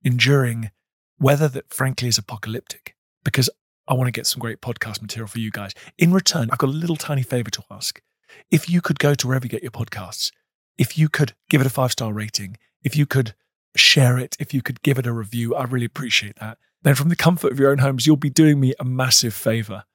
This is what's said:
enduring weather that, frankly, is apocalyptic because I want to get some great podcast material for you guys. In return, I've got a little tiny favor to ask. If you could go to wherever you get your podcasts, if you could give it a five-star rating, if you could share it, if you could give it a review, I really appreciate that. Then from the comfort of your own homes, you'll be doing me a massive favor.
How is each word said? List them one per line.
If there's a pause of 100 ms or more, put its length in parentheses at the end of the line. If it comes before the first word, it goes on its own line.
enduring (460)
weather
that,
frankly,
is
apocalyptic (260)
because (380)
I
want
to
get
some
great
podcast
material
for
you
guys. (260)
In
return,
I've
got
a
little
tiny
favor
to
ask. (500)
If
you
could
go
to
wherever
you
get
your
podcasts, (440)
if
you
could (140)
give
it
a
five-star
rating, (260)
if
you
could (440)
share
it,
if
you
could
give
it
a
review,
I
really
appreciate
that. (240)
Then
from
the
comfort
of
your
own
homes,
you'll
be
doing
me
a
massive
favor. (120)